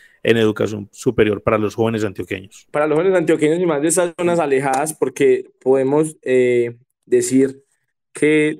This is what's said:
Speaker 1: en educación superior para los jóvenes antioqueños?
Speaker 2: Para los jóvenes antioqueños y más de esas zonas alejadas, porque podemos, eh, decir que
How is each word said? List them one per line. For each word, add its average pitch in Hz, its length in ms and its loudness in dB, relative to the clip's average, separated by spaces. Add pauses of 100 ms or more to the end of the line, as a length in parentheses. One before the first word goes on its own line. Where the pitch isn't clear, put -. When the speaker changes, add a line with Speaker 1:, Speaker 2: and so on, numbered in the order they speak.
(240)
Speaker 1:
en 117 140 4
educación 107 540 -2
superior 107 520 0
para 113 140 2
los 104 180 -4
jóvenes 113 300 -2
antioqueños? 95 640 -12
Speaker 2:
Para 151 160 -2
los 151 100 0
jóvenes 185 200 0
antioqueños 160 420 0
y 185 60 -2
más 151 160 0
de 165 80 0
esas 175 280 -2
zonas 175 220 0
alejadas, 143 540 -2
porque 131 640 0
podemos, 135 600 0
eh, 123 560 0 (280)
decir 131 580 0 (500)
que 151 460 0